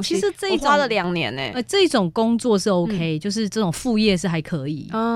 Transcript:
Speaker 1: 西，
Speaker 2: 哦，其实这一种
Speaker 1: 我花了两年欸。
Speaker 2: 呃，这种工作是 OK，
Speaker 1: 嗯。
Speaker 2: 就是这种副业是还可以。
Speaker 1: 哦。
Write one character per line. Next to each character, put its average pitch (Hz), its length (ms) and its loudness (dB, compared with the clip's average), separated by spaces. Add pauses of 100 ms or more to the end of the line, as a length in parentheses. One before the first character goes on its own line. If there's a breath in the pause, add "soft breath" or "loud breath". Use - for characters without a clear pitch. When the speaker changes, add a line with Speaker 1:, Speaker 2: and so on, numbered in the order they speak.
Speaker 1:
西， 330 100 -2
Speaker 2:
哦， 349 60 2
其 - 20 -4
实 403 160 0
这 392 120 -4
一 370 80 2
种 277 100 0
Speaker 1:
我 - 20 2
花 294 80 6
了 285 100 2
两 190 240 0
年 151 240 -2
欸。 131 200 -6
Speaker 2:
呃， 247 80 -4
这 381 240 2
种 196 240 2
工 226 260 2
作 214 220 2
是 196 100 -2
OK， 175 480 0
Speaker 1:
嗯。 - 20 -4
Speaker 2:
就 202 120 -6
是 214 180 -2
这 214 100 -4
种 196 120 0
副 233 260 0
业 214 180 4
是 190 120 -2
还 165 120 0
可 151 280 -6
以。 147 240 -8
Speaker 1:
哦。 226 240 -2